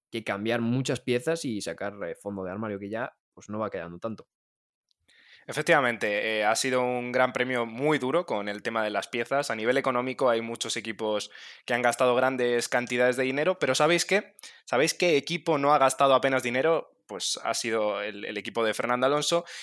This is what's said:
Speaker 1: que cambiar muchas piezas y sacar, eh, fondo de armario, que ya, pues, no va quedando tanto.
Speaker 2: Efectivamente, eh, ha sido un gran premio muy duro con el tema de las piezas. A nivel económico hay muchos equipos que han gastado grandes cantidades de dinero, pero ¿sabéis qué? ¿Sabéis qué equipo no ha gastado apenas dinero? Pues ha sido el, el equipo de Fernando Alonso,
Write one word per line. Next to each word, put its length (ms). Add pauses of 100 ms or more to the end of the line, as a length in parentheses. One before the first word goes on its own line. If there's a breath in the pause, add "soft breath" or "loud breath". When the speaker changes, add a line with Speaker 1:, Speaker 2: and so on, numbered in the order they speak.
(100)
Speaker 1:
que 140
cambiar 360
muchas 400
piezas 440
y 160
sacar, 340 (100)
eh, 100
fondo 280
de 80
armario, 280
que 100
ya, 260 (200)
pues, 140
no 100
va 120
quedando 280
tanto. 280 (1200 soft breath)
Speaker 2:
Efectivamente, 880
eh, 60
ha 120
sido 260
un 300
gran 200
premio 340
muy 320
duro 280
con 220
el 140
tema 200
de 80
las 160
piezas. 440
A 40
nivel 220
económico 520
hay 120
muchos 360
equipos 540 (340 loud breath)
que 100
han 80
gastado 340
grandes 520
cantidades 480
de 60
dinero, 380
pero 160
¿sabéis 280
qué? 300 (300 loud breath)
¿Sabéis 300
qué 220
equipo 420
no 140
ha 60
gastado 360
apenas 280
dinero? 500 (160)
Pues 360
ha 100
sido 480
el, 220
el 120
equipo 280
de 100
Fernando 320
Alonso, 380 (180 loud breath)